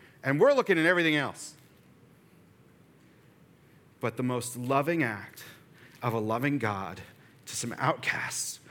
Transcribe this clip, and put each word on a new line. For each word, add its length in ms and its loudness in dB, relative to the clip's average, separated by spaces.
And 180 0
we're 120 8
looking 260 4
at 80 4
everything 300 4
else. 380 -4
But 160 -2
the 60 -2
most 340 -4
loving 460 0
act 420 -6
of 100 -2
a 60 -2
loving 400 0
God 420 -4
to 100 -12
some 220 -6
outcasts 840 -2